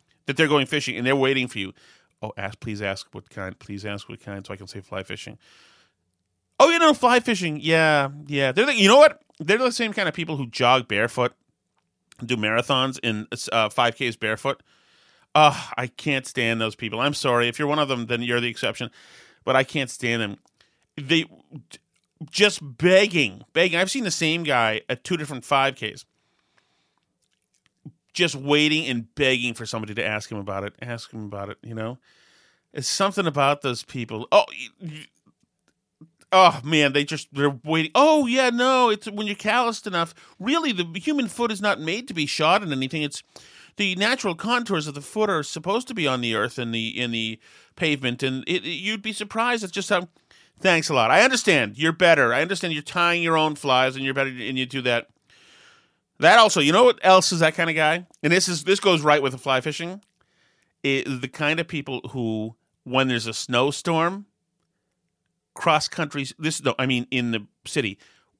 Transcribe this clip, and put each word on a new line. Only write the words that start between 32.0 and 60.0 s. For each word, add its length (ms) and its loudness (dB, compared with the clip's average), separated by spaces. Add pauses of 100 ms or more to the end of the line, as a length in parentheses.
It's 160 -8
something 360 -2
about 380 0
those 220 -4
people. 480 -10
Oh, 160 6
y-, 420 -18
y-, 160 -16 (1300)
oh, 320 6
man, 280 4
they 120 2
just, 280 -8
they're 300 0
waiting. 320 0
"Oh, 320 6
yeah, 240 2
no, 400 2
it's 180 -4
when 200 -6
you're 80 -4
calloused 500 -2
enough." 260 -2 (280)
Really, 320 0
the 260 -6
human 300 -2
foot 240 -2
is 100 -6
not 160 0
made 300 -6
to 60 -14
be 120 -2
shod 380 2
in 80 -4
anything. 300 -4
It's 200 -8 (540)
the 180 -2
natural 400 -2
contours 540 -2
of 60 -10
the 80 -12
foot 280 -2
are 140 -2
supposed 420 -4
to 80 -12
be 140 -2
on 120 -2
the 140 -2
earth 240 -2
and 160 -6
the, 140 -4
in 240 -6
the 260 -6 (380)
pavement, 480 -2
and 240 -4
it, 160 -4
it, 60 -8
you'd 320 -6
be 100 -8
surprised 500 -4
at 80 -10
just 180 -8
how. 200 -2 (520)
Thanks 280 2
a 60 0
lot. 180 4
I 100 8
understand 560 2
you're 140 2
better. 420 4
I 80 0
understand 300 -4
you're 100 -6
tying 400 0
your 160 2
own 160 2
flies 400 2
and 100 -8
you're 80 -2
better, 180 0
and 280 -6
you 80 -2
do 160 -6
that. 240 0 (1120)
That 220 8
also, 180 4
you 140 4
know 100 6
what 220 6
else 260 8
is 80 -2
that 160 2
kind 160 0
of 60 -4
guy? 320 0 (160)
And 80 2
this 160 2
is, 160 -6
this 160 2
goes 220 4
right 200 4
with 80 0
the 80 -8
fly 220 0
fishing. 400 -8 (840)